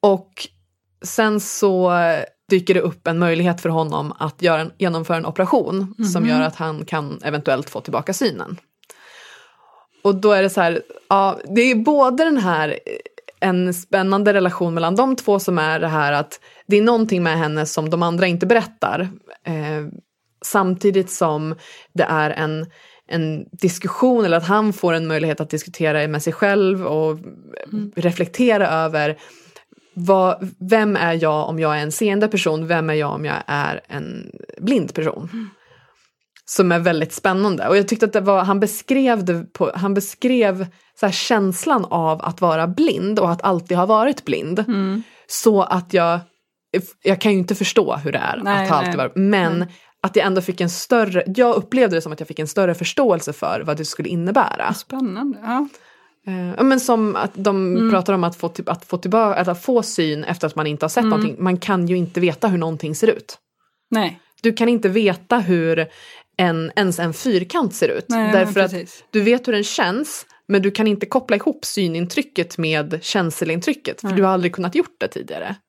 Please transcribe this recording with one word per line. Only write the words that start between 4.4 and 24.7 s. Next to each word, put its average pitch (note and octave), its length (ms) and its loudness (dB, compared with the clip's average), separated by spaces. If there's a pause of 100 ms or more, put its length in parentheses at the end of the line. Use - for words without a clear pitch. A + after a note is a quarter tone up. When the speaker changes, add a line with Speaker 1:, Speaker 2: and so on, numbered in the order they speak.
Speaker 1:
göra E3 200 2
en, D#3+ 160 -8
genomföra E3+ 400 -2
en E3 80 -6
operation F#3+ 720 -2 (180)
som F3+ 100 0
Speaker 2:
Mhm. A3+ 80 2
Speaker 1:
gör - 100 2
att D#3+ 140 -2
han D#3 300 -8
kan D3+ 380 -6
eventuellt D3 460 -2
få A2 120 -8
tillbaka B2+ 320 -6
synen. F3 440 -4 (1500)
Och G3+ 120 4
då G#3 160 4
är G3 120 4
det G3 60 2
så F#3+ 120 0
här, E3+ 200 2 (280)
ja, G3 300 4 (160)
det A#3 60 4
är B3+ 140 4
både C4 480 4
den D#4 140 2
här, E3 320 0
eh, - 60 -4 (760)
en F3+ 240 2
spännande G3 600 2
relation F3+ 400 0
mellan E3 220 0
de C4 200 2
två G3+ 240 0
som F#3 200 -2
är D#3 200 0
det E3 80 -2
här D3+ 260 0
att D3 260 -4 (280)
det G3+ 100 4
är G#3 40 6
någonting A3 420 2
med E3 140 2
henne D3+ 280 0
som D#3 240 -4
de E3+ 140 0
andra E3+ 240 2
inte F3 180 0
berättar. F#3 640 0 (360)
Eh, D3+ 420 -6 (580)
samtidigt F#3+ 680 2
som D#3 440 -2 (380)
det E3+ 100 2
är D#3 260 0
en, D#3 360 -4 (420)
en D#3 440 -4
diskussion G#3 760 0
eller E3+ 120 4
att E3 100 -2
han G#3 260 2